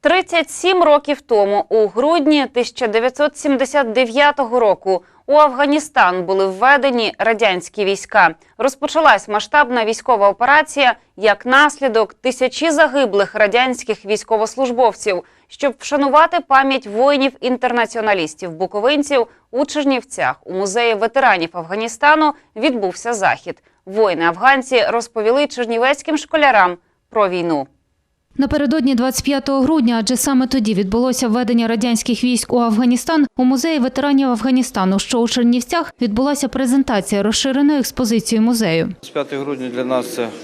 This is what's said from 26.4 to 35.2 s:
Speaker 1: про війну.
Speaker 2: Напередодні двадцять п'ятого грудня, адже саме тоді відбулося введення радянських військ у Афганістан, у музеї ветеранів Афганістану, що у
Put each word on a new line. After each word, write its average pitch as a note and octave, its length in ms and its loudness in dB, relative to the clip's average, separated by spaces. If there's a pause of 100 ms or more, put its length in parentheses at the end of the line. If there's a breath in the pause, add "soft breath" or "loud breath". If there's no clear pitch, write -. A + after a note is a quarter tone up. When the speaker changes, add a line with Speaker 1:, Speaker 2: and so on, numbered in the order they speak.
Speaker 1:
про G#3 200 0
війну. E3+ 380 -2 (680)
Speaker 2:
Напередодні C#4+ 580 0
двадцять B3 300 -2
п'ятого C4+ 360 -2
грудня, B3+ 380 2
адже A3+ 180 -2
саме C4 300 0
тоді A3 260 0
відбулося A#3 540 -2
введення A#3 400 0
радянських A#3 560 -2
військ B3 300 -2
у B3 60 2
Афганістан, B3 680 2 (100)
у B3+ 60 0
музеї C4+ 360 0
ветеранів C4+ 500 0
Афганістану, A3 680 0
що - 200 -2
у A#3 80 2